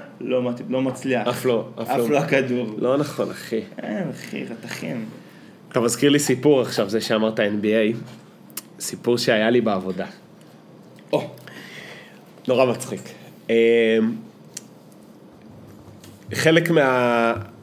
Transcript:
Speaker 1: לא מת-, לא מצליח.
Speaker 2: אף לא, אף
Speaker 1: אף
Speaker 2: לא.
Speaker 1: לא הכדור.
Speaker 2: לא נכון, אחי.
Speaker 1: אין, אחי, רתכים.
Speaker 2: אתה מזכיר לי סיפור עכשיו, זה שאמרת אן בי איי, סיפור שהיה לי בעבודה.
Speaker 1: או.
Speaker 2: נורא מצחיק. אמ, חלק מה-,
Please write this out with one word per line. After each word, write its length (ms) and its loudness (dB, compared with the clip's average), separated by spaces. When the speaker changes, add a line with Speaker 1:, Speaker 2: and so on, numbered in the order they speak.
Speaker 1:
לא 220 -2
מת-, 260 -4
לא 120 0
מצליח. 460 -2
Speaker 2:
אף 180 -2
לא, 220 2
אף 80 -6
Speaker 1:
אף 80 2
Speaker 2:
לא. 120 2
Speaker 1:
לא 80 4
הכדור. 600 0
Speaker 2:
לא 200 2
נכון, 320 -2
אחי. 320 -6
Speaker 1:
אין, 260 -6
אחי, 340 -10
רתכים. 640 -10
Speaker 2:
אתה 80 0
מזכיר 300 2
לי 100 4
סיפור 420 4
עכשיו, 280 -2
זה 120 0
שאמרת 380 0
אן 220 0
בי 140 2
איי, 180 2
סיפור 380 -2
שהיה 320 2
לי 120 4
בעבודה. 440 -2
Speaker 1:
או. 140 -2
Speaker 2:
נורא 180 4
מצחיק. 360 -4
אמ, 60 2
חלק 360 4
מה-, 640 4